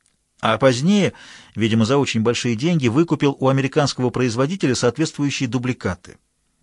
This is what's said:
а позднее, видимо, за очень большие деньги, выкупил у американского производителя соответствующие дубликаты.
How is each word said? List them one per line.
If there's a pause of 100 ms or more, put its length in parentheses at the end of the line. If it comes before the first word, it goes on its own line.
(400)
а
позднее, (420)
видимо,
за
очень
большие
деньги,
выкупил
у
американского
производителя
соответствующие
дубликаты. (460)